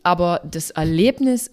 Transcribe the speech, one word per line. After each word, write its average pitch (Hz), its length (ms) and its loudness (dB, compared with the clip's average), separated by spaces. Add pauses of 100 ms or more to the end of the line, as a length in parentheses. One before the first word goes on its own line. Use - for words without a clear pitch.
aber 175 360 2 (100)
das 160 200 -8
Erlebnis 233 840 0